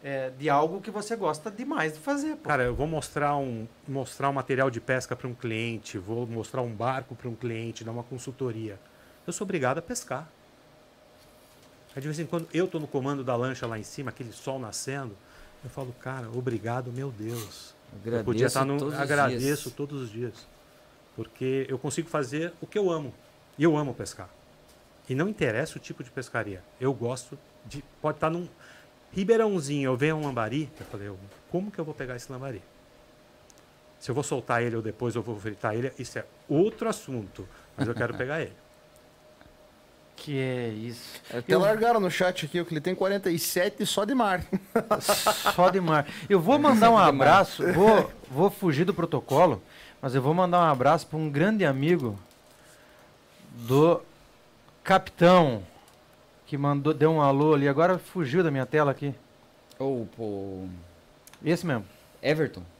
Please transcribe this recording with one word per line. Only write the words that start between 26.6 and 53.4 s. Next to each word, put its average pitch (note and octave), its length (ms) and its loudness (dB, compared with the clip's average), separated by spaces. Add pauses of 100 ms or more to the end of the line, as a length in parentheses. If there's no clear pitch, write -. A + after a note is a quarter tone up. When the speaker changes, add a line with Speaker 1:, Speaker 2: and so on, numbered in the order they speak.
Speaker 2:
Eu C3 140 0
gosto A#2+ 440 -6 (280)
de, C#3 180 -14 (180)
pode D3+ 160 -2
tá D#3+ 120 0
num E3+ 180 -6 (640)
ribeirãozinho, F3+ 800 2
eu B2+ 80 0
ver D3+ 160 2
um D#3 120 -4
lambari, B2 440 -2 (100)
eu - 60 -14
falei, G2+ 240 -12
"Eu, F#2+ 100 -14 (320)
como F#3+ 180 -4
que - 80 -14
eu E3+ 60 -6
vou D3+ 100 -10
pegar B2+ 220 -10
esse A#2+ 160 -16
lambari? B2+ 300 -10 (1400)
Se - 100 -12
eu B2 60 -2
vou C#3+ 80 -2
soltar A#2+ 400 -2
ele A#2 140 -2
ou A2+ 40 -4
depois G#2+ 340 -4
eu A#2 60 -2
vou G#2+ 160 -8
fritar G#2+ 380 -6
ele, B2 240 -4
isso B2 180 -12
é A2 80 -10 (220)
outro G#3 400 0
assunto. A#2 580 -8 (300)
Mas C3+ 140 -4
eu A#2+ 40 -4
quero A#2 220 -2
pegar C#3+ 260 -6
ele." F#2 140 -10
<laughs> - 100 -20 (1500)
Speaker 1:
Que C#3+ 240 -8
é B2+ 320 -4
isso. A2+ 500 -12 (160)
Speaker 4:
Até B2 160 -2
Speaker 1:
Eu F#3+ 80 6
Speaker 4:
largaram A3 400 4
no F#3 120 0
chat F3+ 340 0
aqui, F3 160 -4
o E3 40 -4
que E3+ 100 -8
ele D3+ 60 -4
tem F3+ 120 -2
quarenta F#3+ 380 0
e E3 80 0
sete G3+ 480 -2
só G3+ 180 0
de A#3 80 -2
mar. G3+ 320 0 (560)
<laughs> - 0 - (540)
Speaker 1:
Só F3+ 160 8
de F#3 100 0
mar. D#3 240 2 (240)
Eu G3 100 6
vou A#3 200 4
mandar A#3 320 8
um A3+ 40 8
Speaker 3:
Só G3 100 10
de C#3+ 120 6
mar. C3+ 80 4
Speaker 1:
abraço, E3+ 480 6
vou, G3 380 6 (180)
vou D#3 220 2
fugir E3 340 2
do F#3 80 0
protocolo, D3+ 640 2 (400)
mas C3 140 -4
eu C3+ 80 2
vou C3+ 100 2
mandar F3 280 4
um E3 120 6
abraço C#3 360 4
pra D#3 100 -6
um D#3 100 -2
grande F3+ 380 2
amigo C3+ 540 2 (1300)